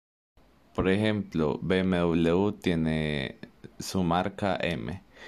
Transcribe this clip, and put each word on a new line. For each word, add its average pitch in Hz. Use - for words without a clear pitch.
Por 90
ejemplo, 95
B 92
M 92
W 87
tiene 78
su -
marca 92
M 78